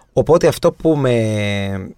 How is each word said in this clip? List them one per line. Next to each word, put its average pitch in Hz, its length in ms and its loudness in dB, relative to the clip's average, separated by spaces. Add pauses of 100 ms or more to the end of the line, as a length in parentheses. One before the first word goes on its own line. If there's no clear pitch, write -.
(140)
Οπότε 156 340 2
αυτό 165 240 0
που 160 240 0
με, 104 1040 -2